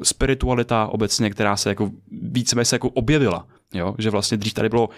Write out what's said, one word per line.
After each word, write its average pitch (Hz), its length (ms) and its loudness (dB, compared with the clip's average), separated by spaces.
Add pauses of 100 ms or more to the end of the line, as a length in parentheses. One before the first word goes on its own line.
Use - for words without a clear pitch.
spiritualita 123 840 0
obecně, 110 420 0
která 101 280 0
se - 120 0
jako 101 220 -2 (200)
víceméně 120 540 0
se 127 100 2
jako 123 140 0
objevila. 123 580 2 (260)
Jo? 92 240 -2
Že 110 120 0
vlastně 104 280 0
dřív 104 160 -4
tady 110 160 0
bylo, 113 280 2